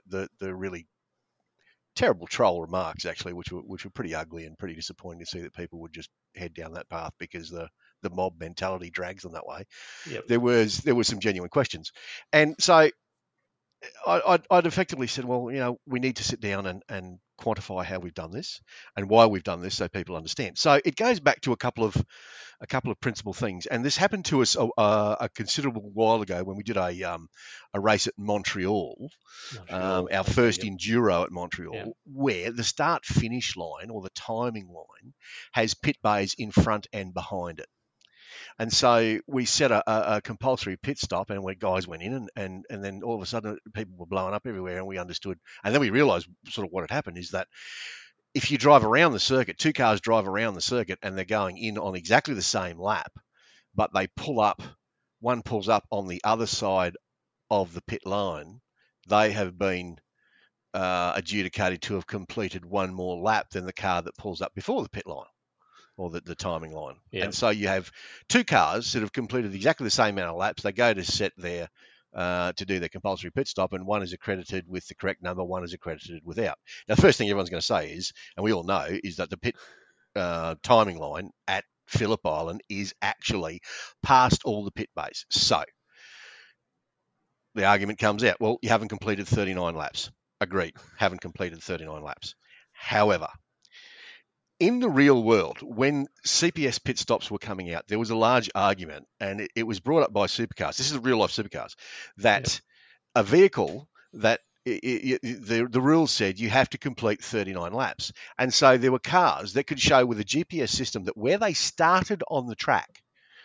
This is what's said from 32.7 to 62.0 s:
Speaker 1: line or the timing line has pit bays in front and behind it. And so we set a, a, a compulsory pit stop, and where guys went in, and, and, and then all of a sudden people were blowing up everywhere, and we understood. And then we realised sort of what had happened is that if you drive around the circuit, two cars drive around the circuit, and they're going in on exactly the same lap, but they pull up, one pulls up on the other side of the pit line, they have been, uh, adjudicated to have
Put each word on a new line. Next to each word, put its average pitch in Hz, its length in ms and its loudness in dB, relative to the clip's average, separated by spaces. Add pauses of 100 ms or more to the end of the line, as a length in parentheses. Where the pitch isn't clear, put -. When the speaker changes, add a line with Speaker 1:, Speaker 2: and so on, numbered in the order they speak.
Speaker 1:
line 85 340 -10
or 110 100 -8
the 95 100 -12
timing 113 580 -6
line 87 440 -20 (400)
has 113 220 2
pit - 280 -2
bays 104 360 2
in 107 120 -8
front 107 440 0
and 95 180 -8
behind 87 480 -8
it. - 80 -14 (880)
And 113 140 -4
so 113 540 4
we 131 180 -2
set 131 260 2
a, 104 160 4
a, 107 300 2
a 104 60 0
compulsory 117 560 -4
pit 139 200 -8
stop, 98 300 -4
and 98 140 -6
where 95 120 -6
guys 92 320 -2
went 85 160 -12
in, 110 120 -6
and, 117 220 -10
and, 95 340 -10
and 101 120 -10
then 98 200 -10
all 117 120 -4
of 104 60 -6
a 92 60 -10
sudden 107 320 -6 (160)
people 95 240 -10
were 87 80 -14
blowing 95 280 -2
up 104 120 -6
everywhere, 92 320 -6
and 95 80 -8
we 95 100 -8
understood. 90 420 -8 (240)
And 104 120 0
then 143 80 4
we 110 80 2
realised 107 360 4 (220)
sort 101 180 -6
of 82 60 -10
what 90 100 -2
had 78 80 -8
happened 107 280 -6
is 87 140 -12
that 92 160 -4 (880)
if 135 160 0
you 147 60 0
drive 131 280 8
around 139 280 6
the 104 80 -2
circuit, 131 380 0
two 156 160 2
cars 110 260 4
drive 113 260 2
around 101 280 -2
the 85 80 -6
circuit, 110 400 -2
and 95 140 -6
they're 95 100 -4
going 95 320 -2
in 110 180 -6
on 95 200 -4
exactly 107 380 2
the 95 80 -4
same 90 360 -4
lap, 92 340 -4 (640)
but 104 180 0
they 95 140 2
pull 123 340 -4
up, 104 220 2 (580)
one 120 220 -2
pulls 104 260 -4
up 107 220 4
on 101 160 -4
the 87 180 -6
other 113 220 2
side 95 500 0 (540)
of 95 240 2
the 87 80 -10
pit - 240 -8
line, 95 540 -4 (460)
they 104 260 4
have 95 260 -4
been, 90 400 -2 (760)
uh, 90 440 0
adjudicated 92 640 -2
to 107 120 -6
have 90 120 -6